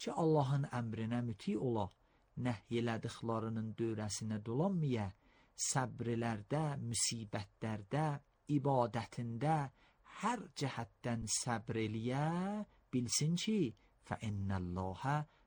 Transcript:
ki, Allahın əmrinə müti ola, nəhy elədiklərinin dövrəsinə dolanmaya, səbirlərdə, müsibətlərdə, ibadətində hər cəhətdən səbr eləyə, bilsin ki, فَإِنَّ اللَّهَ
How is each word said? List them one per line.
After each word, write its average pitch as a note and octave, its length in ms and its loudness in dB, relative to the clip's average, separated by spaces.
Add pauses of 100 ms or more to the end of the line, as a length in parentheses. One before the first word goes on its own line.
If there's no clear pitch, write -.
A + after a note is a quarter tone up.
ki, - 120 -6
Allahın C#3+ 600 4
əmrinə A#2 500 -2
müti A#2+ 360 -2
ola, A2+ 320 2 (480)
nəhy A#2 420 -2
elədiklərinin A2+ 960 -2
dövrəsinə G#2+ 640 -2
dolanmaya, B2+ 720 0 (480)
səbirlərdə, A#2 1200 0
müsibətlərdə, A#2 1400 -2 (260)
ibadətində C3 1200 2 (500)
hər A3 180 0 (140)
cəhətdən A#2 720 -4
səbr A2+ 500 -2
eləyə, D3 880 0 (260)
bilsin C#3 440 2
ki, F#3 400 2 (320)
فَإِنَّ G2 440 -2
اللَّهَ F#2+ 760 -2 (220)